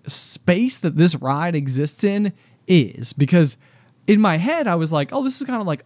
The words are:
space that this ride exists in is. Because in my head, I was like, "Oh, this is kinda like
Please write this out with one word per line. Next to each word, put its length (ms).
space 720
that 180
this 180
ride 400
exists 500
in 280
is. 460
Because 440
in 140
my 160
head, 320
I 80
was 160
like, 200
"Oh, 120
this 160
is 80
kinda 160
like 220